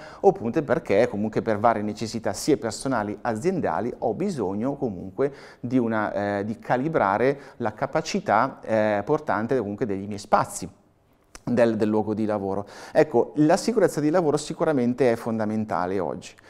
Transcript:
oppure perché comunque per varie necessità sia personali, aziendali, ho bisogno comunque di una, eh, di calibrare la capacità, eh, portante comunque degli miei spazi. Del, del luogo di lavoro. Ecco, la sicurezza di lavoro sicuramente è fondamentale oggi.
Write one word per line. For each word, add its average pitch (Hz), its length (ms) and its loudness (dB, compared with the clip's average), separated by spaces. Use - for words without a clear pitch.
oppure 160 420 2
perché 120 460 2
comunque 107 340 -2
per 107 160 0
varie 107 240 4
necessità 107 500 -4
sia - 240 2
personali, 107 640 -4
aziendali, 113 800 -2
ho 113 160 -2
bisogno 131 600 -2
comunque 101 540 -4
di 127 160 0
una, 104 600 0
eh, 101 80 -2
di 107 120 -6
calibrare 131 800 2
la 110 160 -4
capacità, 139 880 0
eh, 107 420 2
portante 127 540 0
comunque 104 260 -4
degli 98 220 -4
miei 104 120 -8
spazi. - 480 0
Del, 117 340 4
del 107 120 2
luogo 107 260 0
di 107 120 -2
lavoro. 98 400 -2
Ecco, 151 440 2
la 151 200 4
sicurezza 185 420 2
di 147 120 0
lavoro 156 260 2
sicuramente 135 720 0
è 113 60 2
fondamentale 107 840 -2
oggi. 73 340 -6